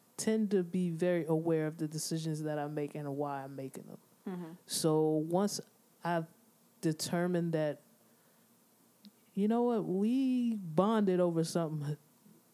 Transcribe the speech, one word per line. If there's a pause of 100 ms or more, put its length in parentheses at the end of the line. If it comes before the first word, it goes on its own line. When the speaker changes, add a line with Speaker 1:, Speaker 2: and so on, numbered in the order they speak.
(180)
Speaker 1:
tend
to
be
very
aware
of
the
decisions
that
I
make
and
why
I'm
making
them. (320)
Speaker 2:
Mm-hmm. (140)
Speaker 1:
So
once (420)
I've (560)
determined
that, (1600)
you
know
what,
we
bonded
over
something (580)